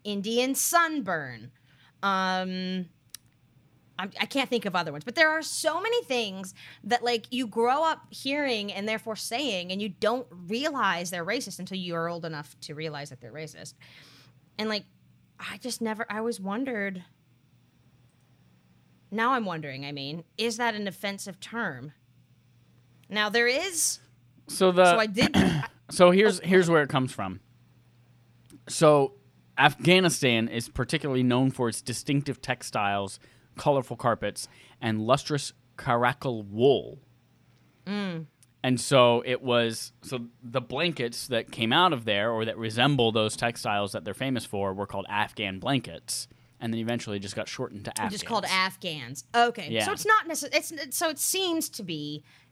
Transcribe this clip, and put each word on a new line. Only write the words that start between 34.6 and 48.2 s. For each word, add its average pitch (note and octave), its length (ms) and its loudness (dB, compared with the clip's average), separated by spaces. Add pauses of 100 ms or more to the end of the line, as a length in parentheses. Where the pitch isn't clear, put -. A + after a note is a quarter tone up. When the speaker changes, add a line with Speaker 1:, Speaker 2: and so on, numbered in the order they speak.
Speaker 2:
and A2 260 0
lustrous C#3 460 0 (240)
karakul A#2+ 680 0
wool. G#2+ 540 2 (840)
Speaker 1:
Mm. F#3 400 -6 (380)
Speaker 2:
And B2+ 180 2
so B2 440 6
it B2 160 -2
was, A#2+ 600 0
so A#2+ 240 -8 (180)
the B2 160 -4
blankets B2+ 680 -4
that A2+ 240 -2
came A#2 200 0
out E3+ 220 6
of A#2 100 -4
there G#2+ 280 0
or A2 120 0
that A2 140 -4
resemble A#2 560 4
those A2 240 2
textiles G#2 560 -2
that G#2+ 100 -6
they're G2+ 100 -6
famous C3 320 -4
for G2 280 -2
were G2 140 -4
called G2 200 -8
Afghan G2+ 520 -4
blankets, - 680 -4 (320)
and A2+ 140 -4
then A2+ 80 -2
eventually A2+ 380 -4
just G2 160 -8
got A2 120 -6
shortened G2+ 380 -10
to - 80 -8 (160)
Speaker 1:
Just G3 160 -8